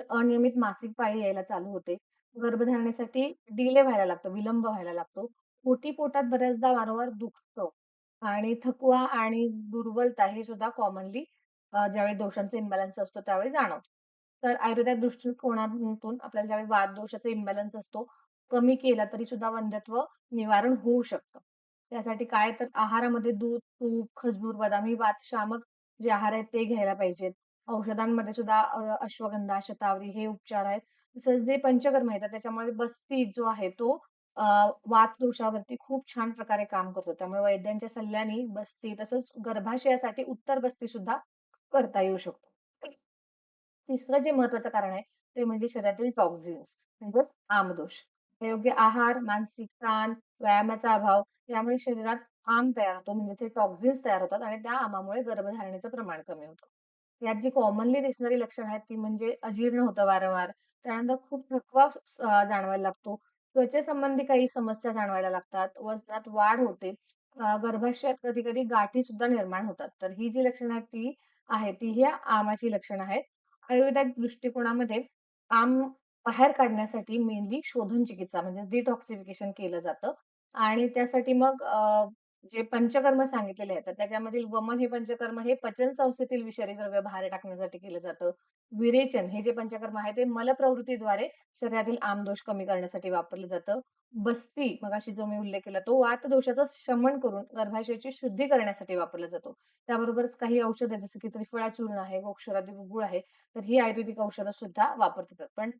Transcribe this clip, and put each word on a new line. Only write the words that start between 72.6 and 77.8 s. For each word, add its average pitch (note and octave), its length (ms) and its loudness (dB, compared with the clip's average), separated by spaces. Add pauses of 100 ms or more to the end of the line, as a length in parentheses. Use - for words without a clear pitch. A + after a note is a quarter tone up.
लक्षणं G3 320 -6
आहेत. G3 200 -4 (460)
आयुर्वेदिक C4 520 4
दृष्टिकोनामध्ये A#3+ 800 -2 (460)
आम B3+ 420 4 (340)
बाहेर B3 260 6
काढण्यासाठी A3 640 0
mainly A3 460 -2
शोधन A#3 400 0